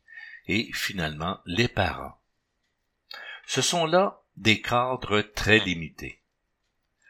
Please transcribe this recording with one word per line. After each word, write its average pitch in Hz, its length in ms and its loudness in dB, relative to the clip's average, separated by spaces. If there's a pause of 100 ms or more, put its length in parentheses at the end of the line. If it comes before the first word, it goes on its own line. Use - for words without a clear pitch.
(460)
et - 260 -2
finalement 82 760 -6
les 104 200 0
parents. 71 540 -4 (1300)
Ce - 160 0
sont 170 240 2
là 185 340 2 (140)
des 104 260 4
cadres 120 600 0
très - 360 4
limités. 85 640 -4 (880)